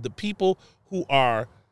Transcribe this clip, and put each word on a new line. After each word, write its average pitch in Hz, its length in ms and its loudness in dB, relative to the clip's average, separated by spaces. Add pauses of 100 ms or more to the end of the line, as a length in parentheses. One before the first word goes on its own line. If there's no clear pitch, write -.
the 131 80 -8
people 196 480 -2 (320)
who 185 180 -6
are 120 400 2 (240)